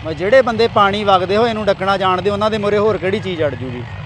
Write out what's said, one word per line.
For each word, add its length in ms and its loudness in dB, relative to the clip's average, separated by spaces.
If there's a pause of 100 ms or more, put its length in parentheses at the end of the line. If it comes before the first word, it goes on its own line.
ਮੈਂ 80 -8
ਜਿਹੜੇ 300 4
ਬੰਦੇ 260 0
ਪਾਣੀ 360 2
ਵਗਦੇ 320 2
ਹੋਏ 160 2
ਨੂੰ 140 -4
ਡੱਕਣਾ 300 0
ਜਾਣਦੇ, 340 0
ਉਹਨਾਂ 200 0
ਦੇ 80 -4
ਮੂਹਰੇ 200 0
ਹੋਰ 200 0
ਕਿਹੜੀ 220 -2
ਚੀਜ਼ 220 -4
ਅੜ 120 0
ਜੂਗੀ? 280 -8 (240)